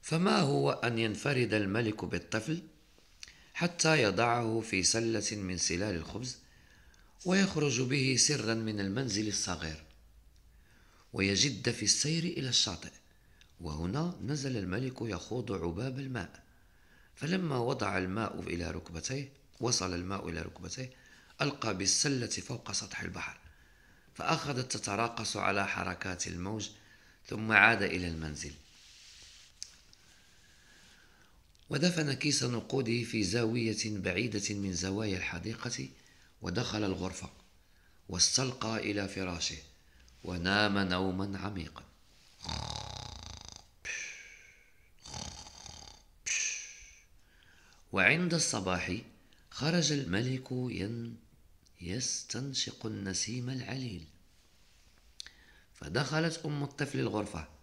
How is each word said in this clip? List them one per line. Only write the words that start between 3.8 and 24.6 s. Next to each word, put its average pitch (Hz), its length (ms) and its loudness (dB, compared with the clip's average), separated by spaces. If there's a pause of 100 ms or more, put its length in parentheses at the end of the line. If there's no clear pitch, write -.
يضعه 113 580 4
في 95 220 2
سلة 110 540 2
من 92 200 -2
سلال 92 380 0
الخبز 101 420 -6 (880)
ويخرج 170 560 4
به 131 380 4
سراً 113 340 4
من 110 260 -2
المنزل 104 480 0
الصغير 80 560 -4 (1300)
ويجد 98 560 4
في 117 140 -4
السير 156 400 2
إلى 139 260 -2
الشاطئ، 98 420 0 (680)
وهنا 87 540 -2 (100)
نزل 131 320 -2
الملك 110 440 -2
يخوض 110 500 -4
عباب 98 480 -2
الماء، 127 440 -8 (720)
فلما 165 420 0
وضع 117 400 2
الماء 95 420 0
إلى 87 320 -2
ركبتيه، 85 580 -6 (300)
وصل 95 340 2
الماء 90 360 -4
إلى 82 120 -4
ركبتيه، 107 500 -10 (500)
ألقى 120 360 0
بالسلة 120 500 2
فوق - 440 -6
سطح - 300 -4
البحر، - 360 -8 (760)
فأخذت 135 560 0